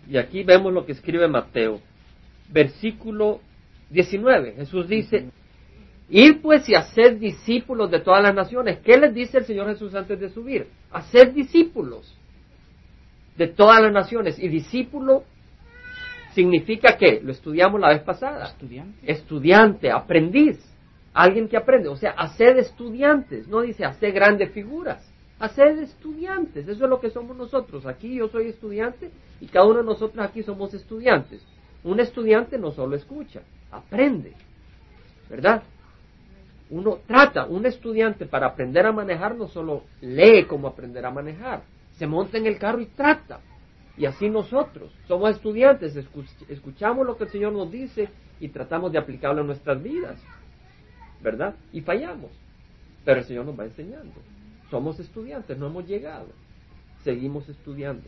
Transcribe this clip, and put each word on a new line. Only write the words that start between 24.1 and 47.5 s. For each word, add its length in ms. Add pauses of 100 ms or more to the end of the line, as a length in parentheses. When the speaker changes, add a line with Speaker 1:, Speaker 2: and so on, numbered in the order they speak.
Speaker 1:
grandes 380
figuras." 540 (340)
Haced 400
estudiantes. 880
Eso 160
es 60
lo 100
que 100
somos 260
nosotros. 500
Aquí 280
yo 140
soy 200
estudiante 600 (300)
y 60
cada 180
uno 140
de 80
nosotros 380
aquí 180
somos 320
estudiantes. 680 (400)
Un 160
estudiante 600
no 140
solo 220
escucha, 460 (300)
aprende. 640 (960)
¿Verdad? 320 (1040)
Uno 380
trata, 400
un 180
estudiante 640
para 220
aprender 360
a 80
manejar 420
no 140
solo 360 (180)
lee 420
cómo 240
aprender 380
a 40
manejar, 520 (300)
se 140
monta 300
en 80
el 140
carro 240
y 40
trata. 540 (560)
Y 80
así 240
nosotros 640 (160)
somos 220
estudiantes, 640
escu-, 320 (220)
escuchamos 560
lo 100
que 80
el 60
Señor 240